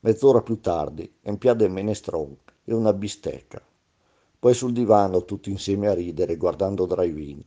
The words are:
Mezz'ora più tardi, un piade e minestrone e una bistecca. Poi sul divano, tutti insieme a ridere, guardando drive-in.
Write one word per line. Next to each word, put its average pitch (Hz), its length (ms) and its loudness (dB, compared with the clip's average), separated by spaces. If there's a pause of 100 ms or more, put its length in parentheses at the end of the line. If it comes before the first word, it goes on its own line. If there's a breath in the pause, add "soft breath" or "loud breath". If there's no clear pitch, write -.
Mezz'ora 117 420 4
più 113 180 -4
tardi, 80 500 -4 (120)
un 104 160 -6
piade 113 280 4
e - 20 4
minestrone 92 680 -6 (280)
e 113 100 -4
una 113 180 2
bistecca. - 680 -8 (800)
Poi 123 120 6
sul 127 200 0
divano, 101 520 2
tutti - 260 -10
insieme 98 360 -2
a 101 80 2
ridere, 87 420 -4
guardando 90 480 -2
drive-in. 78 640 -4